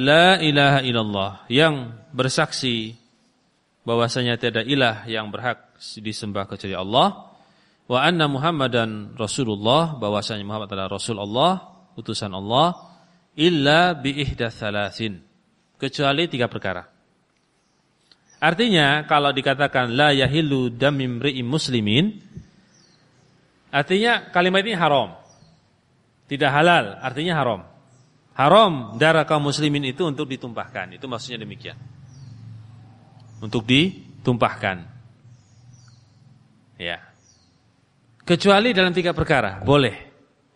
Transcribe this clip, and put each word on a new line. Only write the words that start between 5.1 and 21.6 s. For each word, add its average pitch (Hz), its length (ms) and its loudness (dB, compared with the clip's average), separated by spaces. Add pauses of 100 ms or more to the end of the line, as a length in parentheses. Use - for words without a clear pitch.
berhak 107 400 -8 (320)
disembah 104 480 -6
kecuali 98 240 -8
Allah, 117 560 0 (560)
wa 120 160 0
anna 165 240 2
Muhammadan 123 880 -2
Rasulullah, 120 800 0
bahwasanya 104 480 -4
Muhammad 104 320 -8
adalah 95 160 -6
Rasul 101 320 -6
Allah, 143 400 0 (320)
utusan 107 400 -8
Allah, 123 400 0 (640)
illa 160 560 4
bi 135 240 -6
ihda 127 320 -4
thalathin, 104 720 -6 (560)
kecuali 139 480 -2
tiga 120 240 -2
perkara. 92 400 -8 (1500)
Artinya 156 640 2
kalau 143 240 4
dikatakan 135 640 0
la 147 160 4
yahillu 135 640 0
damim 127 480 0
ri'im 131 240 -4
muslimin, 127 720 0 (1500)